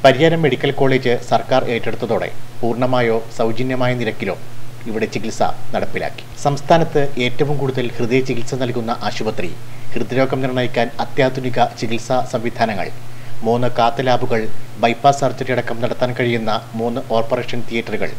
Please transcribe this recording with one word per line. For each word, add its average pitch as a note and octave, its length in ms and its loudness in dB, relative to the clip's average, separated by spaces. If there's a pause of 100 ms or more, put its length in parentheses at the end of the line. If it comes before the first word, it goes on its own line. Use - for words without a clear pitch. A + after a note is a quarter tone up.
പരിയാരം D#3+ 400 6
മെഡിക്കൽ C3+ 340 2
കോളേജ് C3 360 4 (160)
സർക്കാർ B2+ 320 2 (120)
ഏറ്റെടുത്തതോടെ A2 560 -2 (320)
പൂർണ്ണമായോ A#2 560 2 (180)
സൗജന്യമായ B2 640 0
നിരക്കിലോ G#2+ 340 -4 (560)
ഇവിടെ A2 240 -2
ചികിത്സ A2 280 -2 (320)
നടപ്പിലാക്കി. F#2 500 -2 (200)
സംസ്ഥാനത്ത് D3 580 2 (240)
ഏറ്റവും C#3+ 340 2
കൂടുതൽ C3 260 -2 (100)
ഹൃദയ A#2+ 320 2
ചികിത്സ - 340 2
നൽകുന്ന A#2+ 300 -2 (160)
ആശുപത്രി, G#2+ 420 0 (440)
ഹൃദ്രോഗം C3+ 480 2
നിർണ്ണയിക്കാൻ B2 460 0 (160)
അത്യാധുനിക C3 540 0 (220)
ചികിത്സാ A#2 360 -2 (160)
സംവിധാനങ്ങൾ, A2+ 560 -2 (580)
മൂന്ന് A#2+ 220 2 (100)
കാത്ത് A#2 300 2
ലാബുകൾ, A#2+ 320 2 (420)
ബൈപ്പാസ് A#2+ 400 2
സർജറി B2+ 320 -2
അടക്കം A#2+ 300 -2
നടത്താൻ B2 340 0
കഴിയുന്ന A#2 340 0 (280)
മൂന്ന് A#2+ 200 -2 (180)
ഓപ്പറേഷൻ A#2+ 500 0
തിയേറ്ററുകൾ G#2+ 500 -2